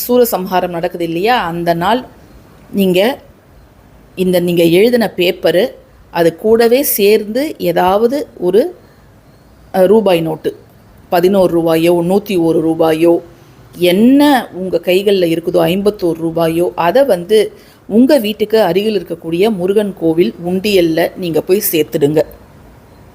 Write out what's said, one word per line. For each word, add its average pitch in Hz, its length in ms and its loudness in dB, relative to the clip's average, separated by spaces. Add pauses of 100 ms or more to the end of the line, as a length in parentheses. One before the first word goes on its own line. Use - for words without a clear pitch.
சூரசம்ஹாரம் 185 600 0
நடக்குது 175 340 -6
இல்லையா, 185 420 -2
அந்த 170 280 -2
நாள் 202 300 -2 (680)
நீங்க 196 460 0 (960)
இந்த, 180 260 0
நீங்க 175 240 0
எழுதின 202 520 2
பேப்பரு, 180 540 0 (400)
அது 165 260 0
கூடவே 226 460 2
சேர்ந்து 214 760 0
ஏதாவது 185 680 0 (120)
ஒரு, 214 380 0 (960)
அ, 190 120 2
ரூபாய் 196 340 2
நோட்டு, 160 360 -6 (520)
பதினோரு 185 440 2
ரூபாயோ, 165 420 0
நூத்தி 185 480 -2
ஒரு 165 180 0
ரூபாயோ, 160 600 0 (540)
என்ன 233 760 2
உங்க 175 320 -6
கைகள்ல 185 540 0
இருக்குதோ, 170 180 -4
ஐம்பத்தோரு 185 560 0
ரூபாயோ, 165 640 -2
அதை 175 300 2
வந்து 202 480 0 (340)
உங்க 254 320 4
வீட்டுக்கு 214 440 0
அருகில் 190 420 0
இருக்கக்கூடிய 170 500 -2
முருகன் 196 460 -2
கோவில் 165 340 0 (120)
உண்டியல்ல 175 720 -2
நீங்க 165 240 -4
போய் 190 220 -2 (100)
சேர்த்துடுங்க. 151 500 0 (920)